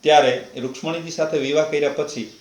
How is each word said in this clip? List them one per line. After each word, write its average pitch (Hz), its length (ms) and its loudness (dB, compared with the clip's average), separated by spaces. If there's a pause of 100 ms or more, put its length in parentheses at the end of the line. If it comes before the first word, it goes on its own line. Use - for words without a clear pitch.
ત્યારે 131 400 4 (200)
રૂક્ષ્મણીજી 165 500 -8
સાથે 156 260 -2
વિવાહ 143 280 2
કર્યા 147 240 0
પછી 127 520 -6